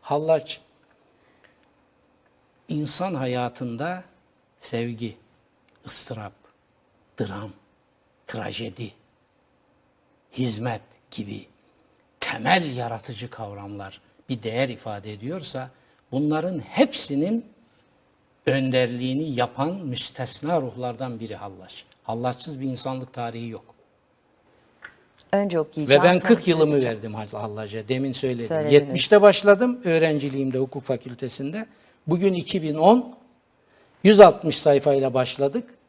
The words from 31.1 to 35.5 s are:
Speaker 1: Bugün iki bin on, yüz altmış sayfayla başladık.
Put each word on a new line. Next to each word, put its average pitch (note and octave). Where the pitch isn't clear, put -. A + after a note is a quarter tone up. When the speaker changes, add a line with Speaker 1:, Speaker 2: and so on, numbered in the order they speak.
Speaker 1:
Bugün F3+
iki F3
bin D3+
on, G#3
yüz G3+
altmış E3
sayfayla C#3
başladık. C#3